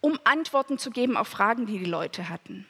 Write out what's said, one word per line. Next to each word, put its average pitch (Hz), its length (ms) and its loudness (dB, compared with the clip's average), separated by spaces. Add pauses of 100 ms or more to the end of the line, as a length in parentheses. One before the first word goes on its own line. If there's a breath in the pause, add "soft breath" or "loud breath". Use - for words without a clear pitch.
um 302 220 2
Antworten 277 560 2
zu 262 100 -8
geben 247 260 2
auf - 140 0
Fragen, 226 360 2
die 208 120 -4
die 185 80 -4
Leute 170 420 -4
hatten. 190 420 -12